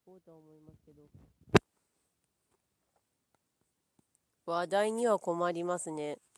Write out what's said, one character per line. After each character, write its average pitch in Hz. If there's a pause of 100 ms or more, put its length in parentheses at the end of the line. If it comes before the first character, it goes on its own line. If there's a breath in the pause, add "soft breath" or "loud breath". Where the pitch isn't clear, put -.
こ 185
う 180
と 170
は 160
思 156
い 156
ま 156
す -
け 151
ど。 147 (3250)
話 170
題 202
に 233
は 208
困 175
り 170
ま 175
す 170
ね。 147 (200)